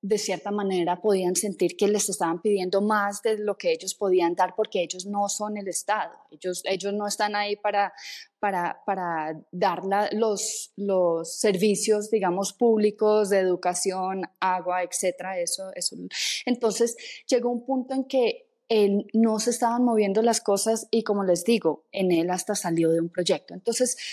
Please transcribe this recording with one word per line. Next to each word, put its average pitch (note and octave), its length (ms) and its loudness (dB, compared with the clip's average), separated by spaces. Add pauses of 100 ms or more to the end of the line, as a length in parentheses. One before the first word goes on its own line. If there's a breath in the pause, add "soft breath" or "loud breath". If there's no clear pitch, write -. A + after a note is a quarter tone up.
de G#3 140 0
cierta G3+ 340 -4
manera F#3 520 -2
podían F#3+ 340 2
sentir F3+ 400 -2
que G#3 100 2
les G#3 220 2
estaban E3+ 320 -2
pidiendo G3 400 0
más G#3 400 0
de A3 160 0
lo G#3 220 -4
que F3+ 120 -2
ellos E3 240 -4
podían F#3 400 2
dar F3+ 220 0
porque G#3 260 -2
ellos F3+ 220 -8
no G3+ 240 -2
son G#3 300 -6
el G3 100 -8
Estado, F#3 460 -4 (160)
ellos, F3+ 340 -8
ellos G3 300 -2
no G#3 120 -2
están G#3 300 -2
ahí G#3 200 -2
para, G3+ 360 0 (460 loud breath)
para, F#3 480 -2
para E3 520 -4 (140)
dar F3 320 0
la, G3 280 0
los, G#3+ 640 -2
los F3+ 600 0
servicios, G#3 760 2
digamos, F#3+ 440 0
públicos G#3+ 760 4
de G3 120 4
educación, F#3 800 0 (180)
agua, F3+ 440 0
etcétera, F3+ 540 -4
eso, F#3 360 -6
eso. - 220 -6 (500 loud breath)
Entonces A#3 500 0 (320 loud breath)
llegó A#3+ 220 2
un A#3+ 160 -6
punto C4 260 -2
en C4 120 0
que B3+ 420 0 (240)
él, G3+ 420 4
no A3 280 4
se A#3+ 100 0
estaban A#3+ 340 0
moviendo G#3+ 380 2
las A3+ 180 2
cosas A3 520 0
y, A3+ 100 2
como G3+ 220 0
les F3 200 2
digo, F#3+ 460 2
Enel F3 400 2
hasta F#3 240 -2
salió E3 360 2
de E3 100 4
un E3+ 80 -2
proyecto. E3+ 440 -2
Entonces A#3 440 -2 (160 loud breath)